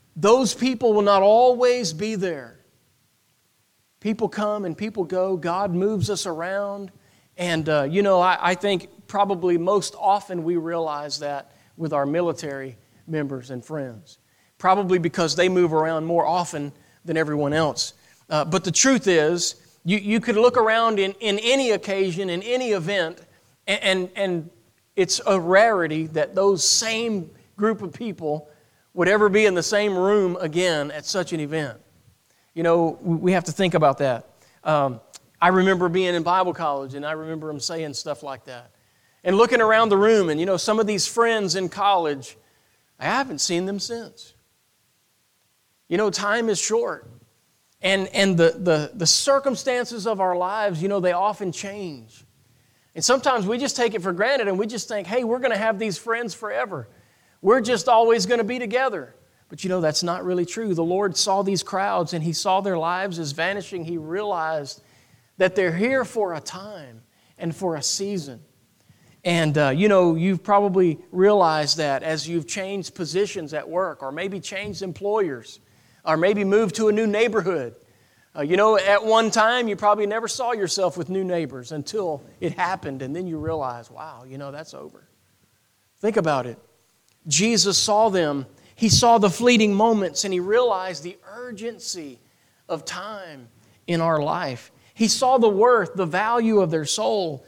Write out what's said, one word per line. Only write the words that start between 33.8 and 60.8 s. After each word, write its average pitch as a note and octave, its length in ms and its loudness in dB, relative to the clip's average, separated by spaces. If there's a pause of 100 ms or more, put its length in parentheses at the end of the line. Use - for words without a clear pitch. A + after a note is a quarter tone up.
that. B2+ 300 -2 (340)
Um, C#3 380 0 (400)
I F3 80 6
remember F#3 400 4
being F3+ 260 0
in E3+ 80 -2
Bible F3+ 300 0
college, C#3+ 420 -6
and C#3+ 120 -10
I D3+ 60 -4
remember D#3 340 -10
them D3 140 -10
saying D#3+ 340 -8
stuff - 280 -10
like C3+ 220 -12
that. B2 280 -18 (520)
And F#3 120 2
looking A#3 260 4
around A3 260 4
the G3+ 80 4
room, G#3 320 4
and, D3+ 100 -2
you E3 60 -2
know, F#3+ 140 0
some G#3+ 220 0
of G#3+ 60 0
these G3+ 200 -2
friends A3+ 480 0
in F#3 160 -4
college, E3+ 680 -2 (600)
I - 80 -8
haven't A#3 320 -2
seen F3 260 -2
them G3 140 -6
since. - 560 -12 (1500)
You E3 80 -2
know, G#3 140 0
time G#3+ 400 -2
is G3 80 -2
short. A3 500 -4 (720)
And, F#3+ 280 0
and F#3+ 280 2
the, E3 220 4
the, D#3+ 340 0
the E3 140 -4
circumstances B3 1040 0
of G#3 120 -2
our F#3 140 0
lives, F#3 480 -2
you G3 60 0
know, G3+ 100 -2
they F3+ 140 2
often F#3+ 400 -2
change. F3 720 -12 (720)
And D#3+ 80 -4
sometimes B3 420 2
we A3 100 -2
just C4 200 -4
take A#3 180 0
it F#3+ 80 -6
for F#3 100 -2
granted, A3 360 0
and F#3 100 0
we A3 80 -2
just G#3+ 220 -10
think, G#3 180 -6
"Hey, A#3+ 160 -2
we're A#3 160 0
gonna B3 180 0
have G#3+ 220 -2
these G#3 180 -4
friends A3+ 380 -6
forever. G#3 540 -8 (520)
We're A#3 200 4
just A#3 280 0
always A3+ 380 6
gonna A#3 160 2
be A#3+ 160 -4
together." A#3+ 560 -4 (340)
But, - 140 -18
you F#3+ 80 -4
know, F#3 100 0
that's D#3 220 0
not F3+ 220 -4
really F3+ 200 0
true. G#3 300 -4
The E3 80 0